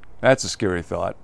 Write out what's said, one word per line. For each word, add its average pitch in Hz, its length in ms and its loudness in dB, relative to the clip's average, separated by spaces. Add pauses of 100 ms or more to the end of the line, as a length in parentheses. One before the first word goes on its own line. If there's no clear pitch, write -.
(200)
That's 131 240 4
a - 40 -4
scary 90 340 -2
thought. 90 420 -6